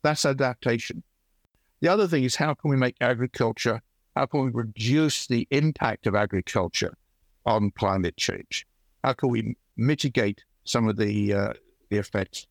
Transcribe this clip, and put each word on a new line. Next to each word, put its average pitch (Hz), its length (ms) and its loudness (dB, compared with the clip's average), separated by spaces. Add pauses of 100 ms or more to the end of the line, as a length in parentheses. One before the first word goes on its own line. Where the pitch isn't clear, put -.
That's 151 240 0
adaptation. 127 760 -2 (760)
The 160 80 4
other 202 180 4
thing 156 160 2
is, 127 140 0
how 147 160 0
can - 160 -2
we 135 80 4
make 127 240 2
agriculture, 120 800 0 (340)
how 135 100 0
can 135 200 -2
we 123 60 -2
reduce 120 760 0
the 120 240 0
impact 143 560 0
of 101 80 0
agriculture 95 800 -2 (500)
on 107 260 2
climate 95 440 0
change? - 500 -6 (380)
How 131 80 2
can 127 200 0
we 113 260 -4 (180)
mitigate 117 720 0 (180)
some 117 240 0
of 104 80 0
the, 104 380 0
uh, 101 200 0 (360)
the 104 80 0
effects? - 540 -6